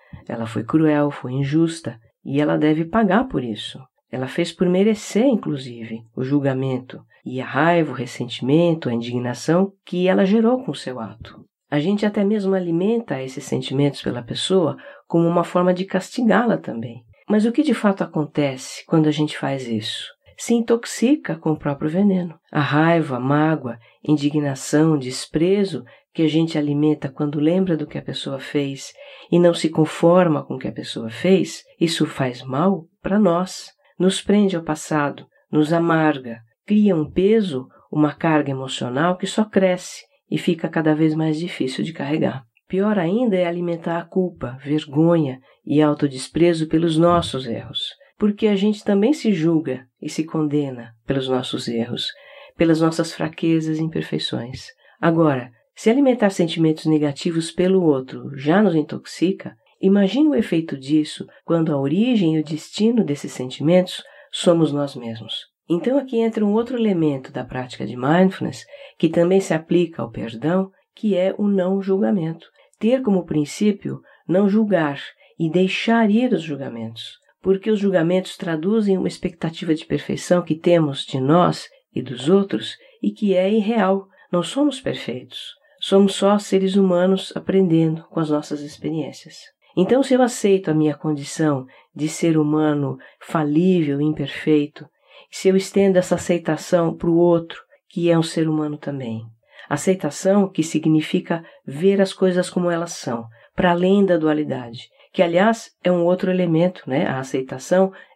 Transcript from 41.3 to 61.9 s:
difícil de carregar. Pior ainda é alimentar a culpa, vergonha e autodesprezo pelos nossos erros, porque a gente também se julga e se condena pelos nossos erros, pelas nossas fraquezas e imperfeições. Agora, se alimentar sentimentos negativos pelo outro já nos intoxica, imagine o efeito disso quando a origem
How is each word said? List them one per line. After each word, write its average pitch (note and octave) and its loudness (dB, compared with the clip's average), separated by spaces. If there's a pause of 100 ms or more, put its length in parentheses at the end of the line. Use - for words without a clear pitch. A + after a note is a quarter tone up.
difícil F3 -6
de D#3+ -8
carregar. C#3 -4 (240)
Pior G#3 0
ainda G3 0
é F3+ 2
alimentar E3+ -4
a E3+ -10
culpa, E3 -4
vergonha D3 0 (260)
e D3 2
autodesprezo D3+ 0
pelos E3 2
nossos E3+ 2
erros, - -8 (280)
porque G#3 0
a G#3 4
gente G#3 0
também G#3 4
se A3+ 0
julga D#3 0 (160)
e D3+ -8
se D#3 -4
condena C#3+ -4 (120)
pelos C3+ -2
nossos B2+ -4
erros, A#2+ -4 (480)
pelas E3 2
nossas E3 0
fraquezas D#3+ -2
e D#3+ -2
imperfeições. D#3 -6 (320)
Agora, D#3 0 (240)
se - -2
alimentar B3 4
sentimentos D#3+ 0
negativos D#3 0
pelo F#3 2
outro C3 0
já D3+ 2
nos F#3 4
intoxica, D#3+ -4 (260)
imagine G3+ 4
o C#4+ 2
efeito E3 0
disso D3 -2 (160)
quando E3 0
a C#3+ 0
origem F3 2